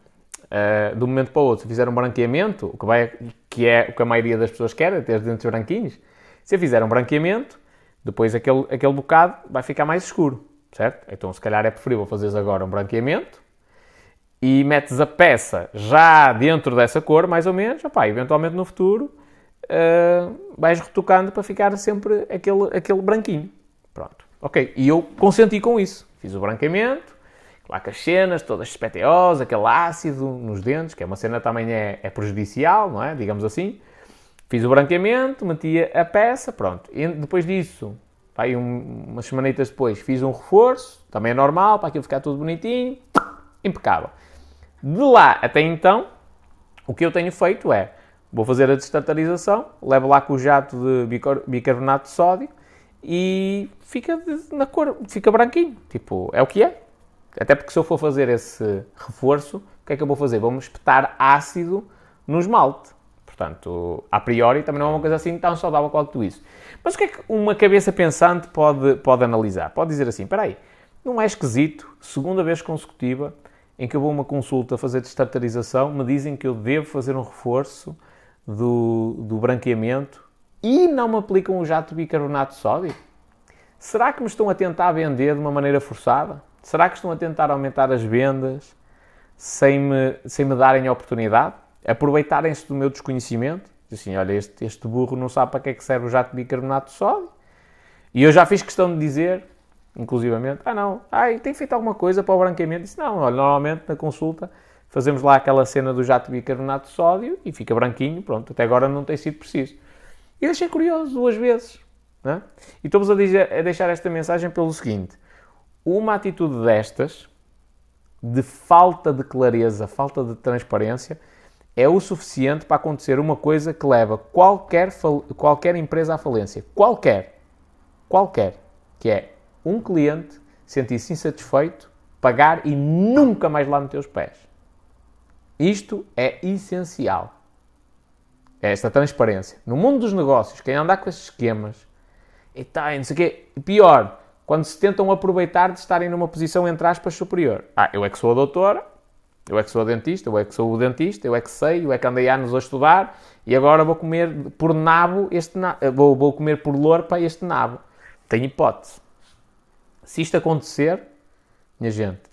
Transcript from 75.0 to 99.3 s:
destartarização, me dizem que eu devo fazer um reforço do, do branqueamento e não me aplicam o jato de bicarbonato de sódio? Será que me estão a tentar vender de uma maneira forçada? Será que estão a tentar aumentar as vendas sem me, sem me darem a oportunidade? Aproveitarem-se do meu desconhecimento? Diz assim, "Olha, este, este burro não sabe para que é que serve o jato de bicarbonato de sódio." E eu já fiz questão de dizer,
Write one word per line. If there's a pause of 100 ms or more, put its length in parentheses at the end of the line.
destartarização,
me
dizem
que
eu
devo
fazer
um
reforço (480)
do,
do
branqueamento (400)
e
não
me
aplicam
o
jato
de
bicarbonato
de
sódio? (840)
Será
que
me
estão
a
tentar
vender
de
uma
maneira
forçada? (220)
Será
que
estão
a
tentar
aumentar
as
vendas (600)
sem
me,
sem
me
darem
a
oportunidade? (300)
Aproveitarem-se
do
meu
desconhecimento? (200)
Diz
assim,
"Olha,
este,
este
burro
não
sabe
para
que
é
que
serve
o
jato
de
bicarbonato
de
sódio." (840)
E
eu
já
fiz
questão
de
dizer, (500)